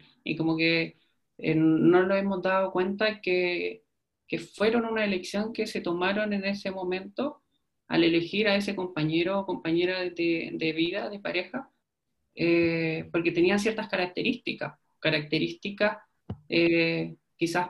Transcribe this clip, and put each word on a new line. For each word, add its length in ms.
y 120
como 200
que, 400
eh, 180
no 520
nos 120
hemos 240
dado 300
cuenta 480
que, 640
que 120
fueron 480
una 180
elección 480
que 140
se 160
tomaron 500
en 140
ese 240
momento 720
al 160
elegir 440
a 80
ese 180
compañero 680
o 60
compañera 540
de, 540
de 180
vida, 380
de 80
pareja, 520
eh, 760
porque 200
tenían 260
ciertas 300
características, 880
características, 1000
eh, 680
quizás 340